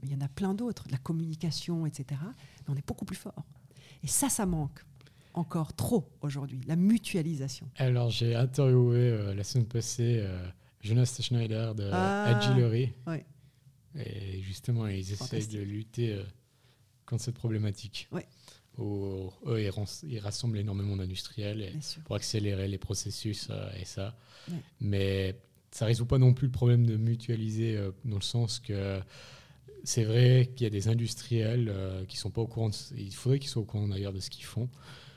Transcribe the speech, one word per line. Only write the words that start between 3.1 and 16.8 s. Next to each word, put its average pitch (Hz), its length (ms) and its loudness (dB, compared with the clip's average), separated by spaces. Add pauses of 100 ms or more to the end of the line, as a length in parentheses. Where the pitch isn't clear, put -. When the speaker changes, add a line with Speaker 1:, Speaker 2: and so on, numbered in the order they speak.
Speaker 1:
fort. - 300 -12 (560)
Et 147 60 -6
ça, 269 220 2
ça 214 160 0
manque 160 380 -2 (500)
encore 165 420 -2
trop - 360 0 (100)
aujourd'hui, 135 460 -6
la 160 80 0
mutualisation. 170 1040 2
Speaker 2:
Alors, 123 320 4
j'ai 117 260 2
interviewé, 127 640 6
euh, 110 360 4
la 101 100 -2
semaine 117 240 2
passée, 117 520 0
euh, 92 280 -4 (340)
Jonas 120 400 2
Schneider 113 540 0
de 101 160 -2
Speaker 1:
Ah, 190 460 2
Speaker 2:
Agilery. 123 560 4 (140)
Speaker 1:
ouais. 160 180 -6 (720)
Speaker 2:
Et 95 460 -8
justement, 110 460 -2
ils 95 120 -2
essayent 95 180 -6
Speaker 1:
Fantastique. 110 360 -4
Speaker 2:
de 104 100 -6
lutter, 107 500 -4
euh, 98 100 -6 (840)